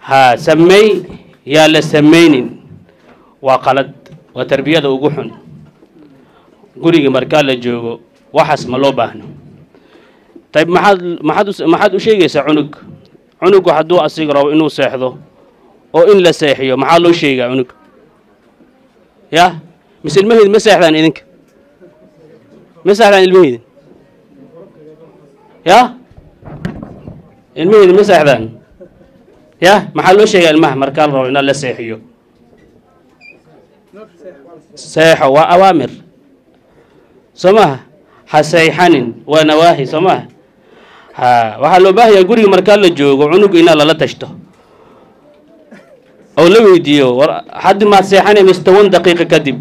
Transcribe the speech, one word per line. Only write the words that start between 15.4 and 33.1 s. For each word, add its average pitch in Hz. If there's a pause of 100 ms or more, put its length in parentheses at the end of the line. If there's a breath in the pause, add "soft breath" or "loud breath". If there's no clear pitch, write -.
oo 160
in 202
la 170
seexiyo, 135
maxaa 139
loo 170
sheegaa 139
cunug? 127 (1600)
Ya? 165 (580)
Mise 156
ilmaheed 214
ma 214
seexdaan 175
idinka? 156 (1600)
Ma 180
seexdaan 202
ilmaheedin? 180 (2000)
Ya? 233 (1600)
Ilmihii 185
ma 208
seexdaan? 147 (1160)
Ya, 185 (200)
maxaa 185
loo 214
sheegaa 175
ilmaha 151
marka 139
la 147
rabo 131
in 135
la 139
seexiyo? 117 (2750)